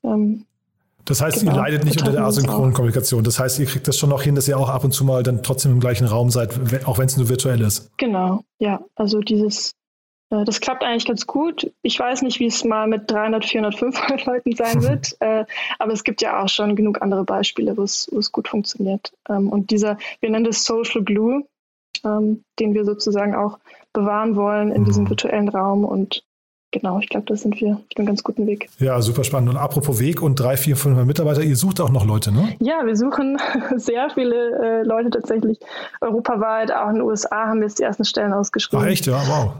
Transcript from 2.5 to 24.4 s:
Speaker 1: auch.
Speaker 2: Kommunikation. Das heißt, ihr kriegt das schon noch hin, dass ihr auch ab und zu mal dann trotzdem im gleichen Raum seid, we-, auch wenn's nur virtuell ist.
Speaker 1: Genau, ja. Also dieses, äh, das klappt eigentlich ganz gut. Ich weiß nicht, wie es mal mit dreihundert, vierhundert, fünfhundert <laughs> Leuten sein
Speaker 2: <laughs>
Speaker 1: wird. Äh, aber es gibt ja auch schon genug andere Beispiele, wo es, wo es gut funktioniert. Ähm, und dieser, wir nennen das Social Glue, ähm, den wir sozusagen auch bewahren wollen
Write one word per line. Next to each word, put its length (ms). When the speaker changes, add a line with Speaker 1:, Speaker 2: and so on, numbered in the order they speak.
Speaker 1:
auch. 40
Speaker 2:
Kommunikation. 480
Das 160
heißt, 200
ihr 60
kriegt 220
das 80
schon 140
noch 120
hin, 120
dass 140
ihr 100
auch 100
ab 160
und 80
zu 120
mal 180
dann 200
trotzdem 300
im 80
gleichen 260
Raum 240
seid, 420
we-, 140
auch 120
wenn's 180
nur 120
virtuell 340
ist. 360
Speaker 1:
Genau, 440
ja. 220
Also 240
dieses, 520
äh, 140
das 160
klappt 220
eigentlich 240
ganz 200
gut. 440
Ich 160
weiß 240
nicht, 180
wie 60
es 180
mal 240
mit 220
dreihundert, 360
vierhundert, 320
fünfhundert 480
<laughs> 0
Leuten 300
sein 260
Speaker 2:
<laughs> 60
Speaker 1:
wird. 320
Äh, 240
aber 140
es 120
gibt 160
ja 220
auch 60
schon 280
genug 240
andere 240
Beispiele, 520
wo 80
es, 280
wo 60
es 140
gut 160
funktioniert. 640
Ähm, 180
und 220
dieser, 260
wir 80
nennen 160
das 200
Social 400
Glue, 400
ähm, 380
den 160
wir 100
sozusagen 500
auch 240
bewahren 420
wollen 360